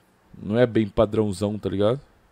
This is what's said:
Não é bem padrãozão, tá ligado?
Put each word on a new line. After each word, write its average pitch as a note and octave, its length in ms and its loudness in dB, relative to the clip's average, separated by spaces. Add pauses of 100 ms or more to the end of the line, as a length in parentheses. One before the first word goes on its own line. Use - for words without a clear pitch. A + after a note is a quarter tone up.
(420)
Não G#2 160 -2
é B2 100 6
bem A2 200 0
padrãozão, G#2 720 0
tá G2 120 -6
ligado? G#2 300 0 (320)